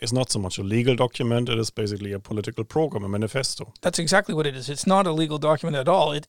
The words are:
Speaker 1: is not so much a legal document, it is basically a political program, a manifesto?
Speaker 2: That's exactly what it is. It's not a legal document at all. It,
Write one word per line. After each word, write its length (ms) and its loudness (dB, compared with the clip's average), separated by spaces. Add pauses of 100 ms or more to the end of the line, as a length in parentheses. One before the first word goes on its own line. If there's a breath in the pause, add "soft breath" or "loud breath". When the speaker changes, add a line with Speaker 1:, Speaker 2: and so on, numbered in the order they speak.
Speaker 1:
is 120 -4
not 180 0
so 80 0
much 180 -4
a 60 -6
legal 320 2
document, 540 0
it 100 0
is 120 -2
basically 420 -4
a 80 -6
political 420 -6
program, 400 -2
a 60 -6
manifesto? 720 -4
Speaker 2:
That's 160 0
exactly 360 2
what 120 0
it 80 -4
is. 160 -10
It's 160 -4
not 220 4
a 40 0
legal 260 0
document 380 2
at 120 0
all. 240 4
It, 160 -4